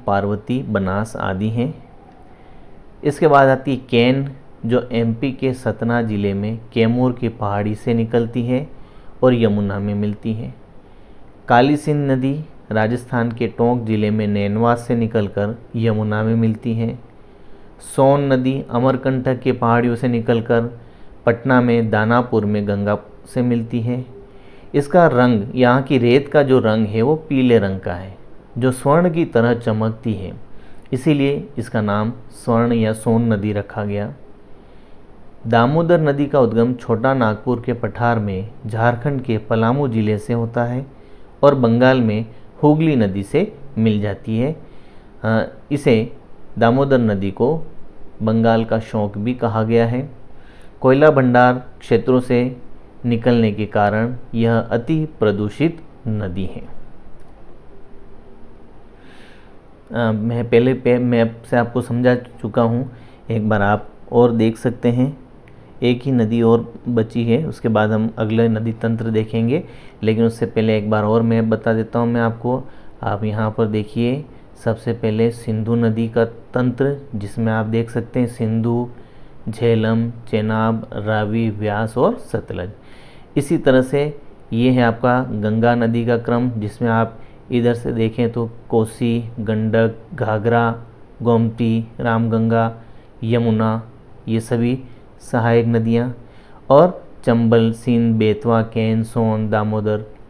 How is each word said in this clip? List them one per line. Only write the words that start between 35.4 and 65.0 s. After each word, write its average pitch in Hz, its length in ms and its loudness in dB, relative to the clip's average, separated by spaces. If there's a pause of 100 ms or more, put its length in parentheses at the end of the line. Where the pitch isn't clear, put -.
दामोदर 156 540 4
नदी 143 260 2
का 143 120 2
उद्गम 117 340 2
छोटा 120 400 0
नागपुर 117 520 0
के 123 80 -2
पठार 117 460 -2
में 101 300 -4 (180)
झारखंड 117 540 0
के 113 160 -2
पलामू 113 500 0
जिले 107 300 0
से 110 160 -4
होता 117 300 -2
है 127 220 -4 (580)
और 143 120 8
बंगाल 127 460 4
में 110 240 0 (380)
हुगली 151 320 4
नदी 101 280 0
से 175 280 -2 (260)
मिल 110 240 2
जाती 104 360 -4
है। 139 180 -2 (680)
अ, 110 200 2 (280)
इसे 127 400 2 (480)
दामोदर 131 380 4
नदी 101 340 0
को 131 240 0 (680)
बंगाल 113 420 2
का 113 140 -2
शौक 104 380 -4
भी 110 160 -2
कहा 110 300 -2
गया 117 220 2
है। 123 240 -4 (720)
कोयला 139 280 6
भंडार 127 440 6 (260)
क्षेत्रों 127 400 2
से 123 380 -2 (480)
निकलने 117 460 2
के 101 140 -4
कारण 107 500 0 (200)
यह 113 240 2
अति 156 460 -2 (140)
प्रदूषित 107 600 0 (260)
नदी 98 380 -4
है। - 160 -8 (3250)
अ, 117 200 0
मैं 117 380 -2
पहले 120 240 4
पे 123 240 0
मैप 117 520 0
से 127 80 0
आपको 120 240 0
समझा 123 340 2
चुका 120 460 -4
हूँ, 120 300 0 (400)
एक 107 180 -2
बार 104 120 2
आप 101 280 0 (220)
और 120 200 6
देख 113 260 2
सकते 120 340 0
हैं। 131 260 0 (640)